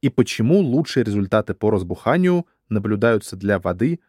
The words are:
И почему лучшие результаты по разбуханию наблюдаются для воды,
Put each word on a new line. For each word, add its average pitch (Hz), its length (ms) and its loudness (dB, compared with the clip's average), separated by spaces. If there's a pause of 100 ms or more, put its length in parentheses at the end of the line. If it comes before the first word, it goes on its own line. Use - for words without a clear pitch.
И 135 100 0
почему 127 500 2
лучшие 139 420 0
результаты 101 520 -2
по 107 180 0
разбуханию 165 720 0 (220)
наблюдаются 107 640 0
для 98 240 0
воды, 95 400 -2 (100)